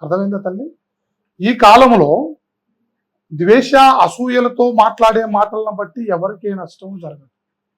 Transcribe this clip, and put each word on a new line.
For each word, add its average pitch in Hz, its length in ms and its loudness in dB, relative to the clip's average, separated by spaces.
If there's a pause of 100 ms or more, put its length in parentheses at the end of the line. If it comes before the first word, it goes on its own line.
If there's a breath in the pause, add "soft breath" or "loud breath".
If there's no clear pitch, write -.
అర్థమైందా 196 360 -6
తల్లి? 196 320 -10 (680)
ఈ 233 140 -2
కాలంలో 233 800 4 (1000)
ద్వేష 240 400 2
అసూయలతో 247 960 0
మాట్లాడే 220 520 0
మాటలను 214 460 -4
బట్టి 208 400 -10
ఎవరికీ 196 440 -6
నష్టం 190 480 -16
జరగదు. 147 260 -20 (500)